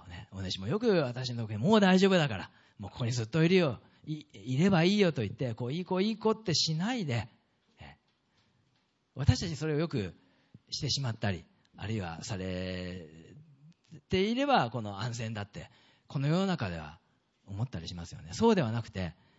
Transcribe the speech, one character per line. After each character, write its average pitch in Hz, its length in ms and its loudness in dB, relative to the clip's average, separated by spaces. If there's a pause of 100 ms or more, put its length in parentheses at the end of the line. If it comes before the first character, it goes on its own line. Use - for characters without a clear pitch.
ね。 87 260 -14
オ 95 100 -10
ネ 92 100 -6
シ - 80 -8
モ、 95 80 -8
よ 196 120 -2
く 240 100 0
私 127 400 0
の 120 80 -6
と 113 100 -4
こ 110 60 -8
ろ 104 60 -4
に、 113 40 -2
も 214 140 6
う - 20 6
大 185 180 8
丈 190 120 6
夫 190 80 6
だ 147 120 2
か 185 80 -4
ら、 - 140 -10 (260)
も 101 120 -10
う - 20 -16
こ - 80 -12
こ 127 60 -4
に 117 80 -2
ず 120 100 -2
っ 107 40 -6
と 160 160 2
い 170 60 6
る 190 60 6
よ、 151 240 2 (260)
い-、 151 280 -10
い 127 240 -4
れ 185 120 6
ば 165 140 6
い 180 60 6
い 208 100 4
よ 180 120 6
と 127 100 -2
言 104 100 -2
っ - 20 -10
て、 123 220 -4
こ 120 120 -6
う、 135 60 -4
い 170 60 -4
い 180 60 -6
子、 185 160 0
い 214 100 2
い 220 60 -4
子 220 140 2
っ 220 40 0
て 214 180 -2
し 156 220 2
な 202 180 -2
い 226 120 -4
で、 120 240 -2 (500)
え、 - 180 -20 (1200)
私 240 240 4
た 196 80 -4
ち 160 80 -6
そ 160 100 -4
れ 156 80 0
を 143 60 0
よ 170 80 0
く 101 260 -4 (560)
し - 100 -10
て 123 120 -2
し 139 100 -2
ま 120 100 -2
っ 110 40 -8
た 101 160 -2
り、 82 140 -6 (320)
あ 98 100 -10
る 110 60 -4
い 107 80 -2
は 82 220 -10
さ 101 140 -8
れ 92 720 -6 (1000)
て 185 140 2
い 226 120 0
れ 269 100 0
ば、 202 240 2
こ 120 120 -6
の 101 200 -6
安 117 120 -4
全 113 200 -6
だ 104 100 -6
っ - 60 -10
て、 - 200 -14 (380)
こ 143 120 -4
の 135 80 0
世 156 80 4
の 190 100 2
中 160 240 -2
で 85 80 -6
は 78 220 -12 (480)
思 98 160 -4
っ 135 60 -2
た 87 100 -8
り 82 80 -10
し 90 80 -10
ま 82 100 -8
す - 80 -14
よ - 80 -16
ね。 - 120 -14
そ 226 160 4
う 220 60 6
で 180 60 4
は 113 100 0
な 117 120 -2
く - 80 -18
て、 92 220 -6 (260)